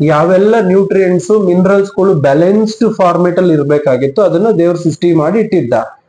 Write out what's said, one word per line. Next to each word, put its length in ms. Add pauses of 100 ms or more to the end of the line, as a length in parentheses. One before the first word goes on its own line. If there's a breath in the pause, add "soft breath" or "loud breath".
ಯಾವೆಲ್ಲ 580
ನ್ಯೂಟ್ರಿಯೆಂಟ್ಸ್, 720
ಮಿನರಲ್ಸ್‌ಗಳು 840
ಬ್ಯಾಲೆನ್ಸ್ಡ್ 800
ಫಾರ್ಮ್ಯಾಟ್ 440
ಅಲ್ಲಿ 160
ಇರ್ಬೇಕಾಗಿತ್ತು, 680
ಅದನ್ನ 280
ದೇವ್ರು 280
ಸೃಷ್ಟಿ 360
ಮಾಡಿ 240
ಇಟ್ಟಿದ್ದ. 340 (360)